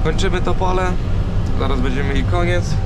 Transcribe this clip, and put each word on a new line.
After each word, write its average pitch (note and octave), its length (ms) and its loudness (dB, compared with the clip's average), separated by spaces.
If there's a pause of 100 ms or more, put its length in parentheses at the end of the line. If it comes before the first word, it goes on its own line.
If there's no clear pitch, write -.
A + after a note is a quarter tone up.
Kończymy F3+ 380 0
to F3+ 140 2
pole. F#3 360 0 (680)
Zaraz C3+ 200 0
będziemy C#3 340 0
i C3+ 100 0
koniec. F3 500 0 (120)